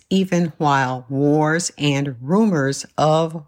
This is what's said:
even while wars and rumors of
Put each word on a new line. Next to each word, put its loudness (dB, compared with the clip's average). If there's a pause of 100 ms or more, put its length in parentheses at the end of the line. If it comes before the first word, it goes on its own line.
even 0
while 0
wars 0
and -2
rumors 0 (120)
of 0